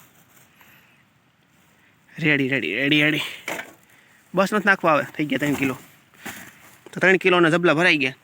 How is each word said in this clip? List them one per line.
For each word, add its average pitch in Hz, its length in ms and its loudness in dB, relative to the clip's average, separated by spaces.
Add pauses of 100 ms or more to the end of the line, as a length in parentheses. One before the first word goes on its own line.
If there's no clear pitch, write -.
(2250)
રેડી, 147 300 0
રેડી, 104 280 -2
રેડી, 143 300 2
રેડી. 151 200 -2 (1080)
બસ 190 180 0
નથી 214 180 0
નાખવા 185 220 2
આવે, 139 120 2 (100)
થઈ 151 160 -4
ગયા 131 120 -4
ત્રણ 147 200 -2
કિલો. 131 140 -2 (1120)
તો 160 100 -14
ત્રણ 185 180 4
કિલોના 175 360 2
જબલા 175 240 2
ભરાઈ 170 260 2
ગયા. 131 200 -6